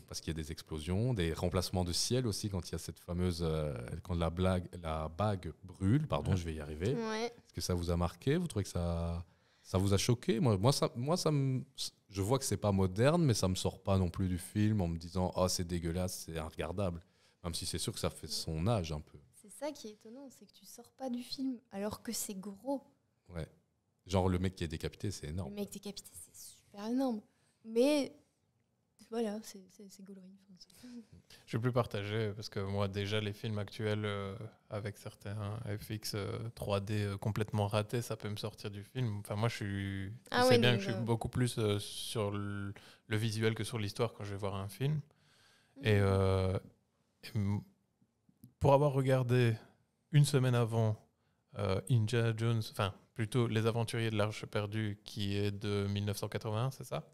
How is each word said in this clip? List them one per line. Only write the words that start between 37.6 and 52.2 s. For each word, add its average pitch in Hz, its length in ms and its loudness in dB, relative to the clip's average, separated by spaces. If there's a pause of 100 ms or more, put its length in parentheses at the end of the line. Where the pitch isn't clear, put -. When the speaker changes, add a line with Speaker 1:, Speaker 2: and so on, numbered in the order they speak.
Speaker 2:
ratés, 107 340 0
ça 113 140 -6
peut 110 120 -8
me 104 80 -4
sortir 107 360 -8
du 101 100 -10
film. 110 380 -4
Enfin, 104 160 -6
moi, 110 120 2
je 113 60 -2
suis, 98 580 -4 (200)
Speaker 3:
Ah 240 80 2
Speaker 2:
je - 60 6
sais - 40 6
Speaker 3:
ouais, 247 80 10
Speaker 2:
bien 120 140 6
Speaker 3:
donc, 117 80 2
Speaker 2:
que - 60 -4
je - 40 0
suis 117 100 -2
Speaker 3:
euh, 117 40 -2
Speaker 2:
beaucoup 117 240 0
plus, 123 300 0
euh, 104 200 4
sur - 540 -4
le, 101 420 -4 (320)
le 110 100 0
visuel 110 380 2
que 110 80 -4
sur 110 160 -4
l'histoire 107 360 -2
quand 104 100 -12
je 101 80 -8
vais 101 80 -6
voir 98 160 -4
un 98 120 -4
film. 143 320 -2 (840)
Et, 107 100 6
Speaker 3:
Mhm. 101 80 6
Speaker 2:
euh, 95 560 4 (640)
et - 160 -10
m-, 101 220 0 (1000)
pour 139 120 6
avoir 139 200 6
regardé 127 600 4 (580)
une 147 120 10
semaine 127 300 4
avant, 113 420 4 (640)
euh, 98 220 0 (100)
Indiana 117 460 4